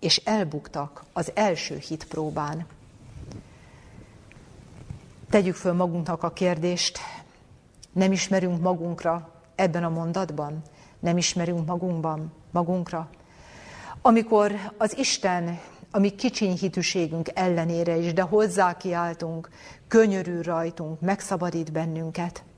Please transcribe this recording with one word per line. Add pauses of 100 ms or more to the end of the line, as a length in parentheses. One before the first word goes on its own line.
és
elbuktak
az
első (120)
hitpróbán.” (2750)
Tegyük
föl
magunknak
a
kérdést, (960)
nem
ismerünk
magunkra (240)
ebben
a
mondatban? (380)
Nem
ismerünk
magunkban, (180)
magunkra? (920)
Amikor (260)
az
Isten (300)
a
mi
kicsiny
hitűségünk
ellenére
is,
de
hozzá
kiáltunk, (400)
könyörül
rajtunk,
megszabadít
bennünket (160)